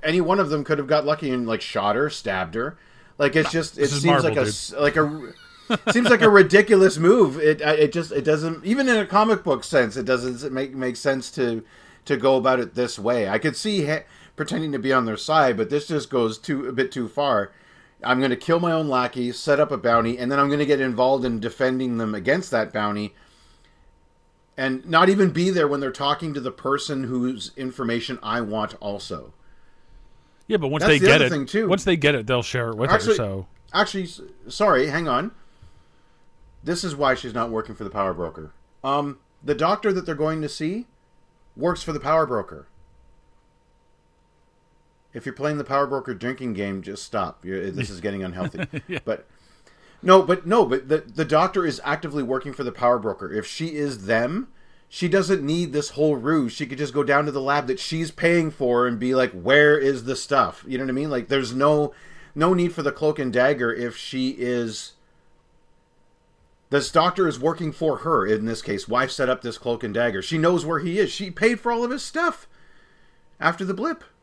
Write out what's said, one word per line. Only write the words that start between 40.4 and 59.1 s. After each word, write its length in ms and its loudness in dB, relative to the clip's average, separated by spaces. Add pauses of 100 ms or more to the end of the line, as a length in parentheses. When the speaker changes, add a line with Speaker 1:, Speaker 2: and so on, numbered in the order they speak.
Speaker 1:
to 60 -6
see 380 -6 (680)
works 280 -2
for 100 -8
the 80 -6
power 260 2
broker. 400 -6 (2500)
If 120 -14
you're 80 -10
playing 240 -4
the 60 -6
power 220 0
broker 280 -6
drinking 400 -6
game, 280 -6
just 200 -12
stop. 420 -6
You're, 260 -6
this 200 -8
is 100 -14
getting 220 -6
unhealthy. 440 -6 (180)
Speaker 2:
<laughs> 40 -20
Yeah. 160 -8
Speaker 1:
But 220 -6 (760)
no, 200 6
but 240 0
no, 200 4
but 220 -2
the, 100 2
the 260 -6
doctor 420 2
is 180 -4
actively 380 -4
working 300 -4
for 100 -10
the 100 -6
power 260 2
broker. 340 -6
If 140 -4
she 280 -8
is 320 -6
them, 420 -2 (400)
she 200 -4
doesn't 340 2
need 300 -2
this 180 -2
whole 260 0
ruse. 360 0
She 140 -8
could 120 -10
just 160 -6
go 80 0
down 220 4
to 80 -4
the 80 -4
lab 260 0
that 140 -4
she's 300 -6
paying 400 2
for 360 0
and 120 -2
be 160 -2